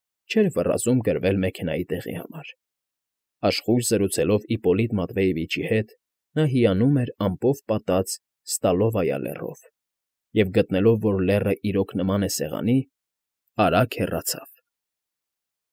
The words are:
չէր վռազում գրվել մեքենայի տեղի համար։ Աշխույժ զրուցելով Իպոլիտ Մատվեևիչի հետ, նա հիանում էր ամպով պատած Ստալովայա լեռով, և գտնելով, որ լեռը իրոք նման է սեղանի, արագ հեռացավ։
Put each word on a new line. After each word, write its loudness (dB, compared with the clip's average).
չէր 2
վռազում 2
գրվել 0
մեքենայի -4
տեղի -6
համար։ -14
Աշխույժ 0
զրուցելով 0
Իպոլիտ 0
Մատվեևիչի -2
հետ, -2
նա 2
հիանում 2
էր -2
ամպով -2
պատած 0
Ստալովայա 0
լեռով, -10
և 4
գտնելով, 2
որ 0
լեռը 2
իրոք -2
նման 0
է -2
սեղանի, 0
արագ 2
հեռացավ։ -6